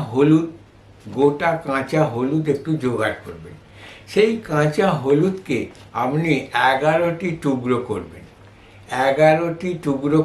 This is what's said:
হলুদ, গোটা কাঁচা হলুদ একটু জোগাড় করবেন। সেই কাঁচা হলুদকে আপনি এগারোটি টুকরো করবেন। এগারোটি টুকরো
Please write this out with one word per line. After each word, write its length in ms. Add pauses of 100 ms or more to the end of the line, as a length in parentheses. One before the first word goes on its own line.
(100)
হলুদ, 380 (680)
গোটা 340 (160)
কাঁচা 360 (100)
হলুদ 320 (100)
একটু 160 (120)
জোগাড় 420
করবেন। 320 (560)
সেই 200 (160)
কাঁচা 400 (140)
হলুদকে 560 (440)
আপনি 300 (380)
এগারোটি 580 (140)
টুকরো 360 (120)
করবেন। 340 (840)
এগারোটি 640 (140)
টুকরো 400